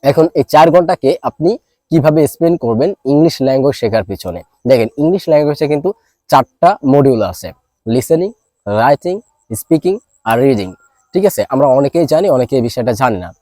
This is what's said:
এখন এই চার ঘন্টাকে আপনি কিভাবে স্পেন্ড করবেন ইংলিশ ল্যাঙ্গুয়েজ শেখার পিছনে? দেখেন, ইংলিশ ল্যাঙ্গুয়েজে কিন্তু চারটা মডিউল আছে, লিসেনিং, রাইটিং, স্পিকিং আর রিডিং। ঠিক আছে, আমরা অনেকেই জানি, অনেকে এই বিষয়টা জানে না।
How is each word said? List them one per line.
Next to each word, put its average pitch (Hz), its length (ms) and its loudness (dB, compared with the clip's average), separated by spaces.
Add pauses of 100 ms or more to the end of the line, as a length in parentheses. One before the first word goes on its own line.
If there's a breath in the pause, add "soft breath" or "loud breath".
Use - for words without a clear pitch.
এখন 143 220 2 (140)
এই 127 140 0
চার 156 200 6
ঘন্টাকে 175 360 2 (200)
আপনি 160 200 -2 (400)
কিভাবে 156 320 2 (120)
স্পেন্ড 170 320 0
করবেন 120 240 0 (220)
ইংলিশ 156 240 2 (100)
ল্যাঙ্গুয়েজ 135 360 0
শেখার 101 280 -2
পিছনে? 90 300 -10 (300)
দেখেন, 117 180 2 (140)
ইংলিশ 175 300 0
ল্যাঙ্গুয়েজে 151 420 0
কিন্তু 151 160 -2 (400)
চারটা 143 400 2 (240)
মডিউল 135 280 4 (100)
আছে, 87 180 -14 (360)
লিসেনিং, 160 440 -2 (520)
রাইটিং, 147 340 0 (440)
স্পিকিং 165 340 -2 (360)
আর 113 160 0
রিডিং। 104 240 0 (440)
ঠিক 190 160 -2
আছে, - 120 -6 (120)
আমরা 139 140 2 (100)
অনেকেই 143 360 0
জানি, 175 140 0 (100)
অনেকে 123 220 -2
এই 117 80 -2
বিষয়টা 117 340 -4
জানে 117 220 0
না। 85 60 -14 (120)